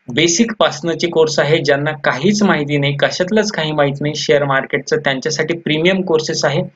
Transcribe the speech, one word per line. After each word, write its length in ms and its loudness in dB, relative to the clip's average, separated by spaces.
बेसिकपासनंचे 920 0
course 320 2
आहे, 180 2
ज्यांना 340 0
काहीच 520 0
माहिती 340 0
नाही, 200 0
कशातलंच 540 0
काही 200 -4
माहित 300 0
नाही 140 -2
Share 280 2
मार्केटचं, 540 -2
त्यांच्यासाठी 600 -2
premium 440 0
courses 440 0
आहे 160 0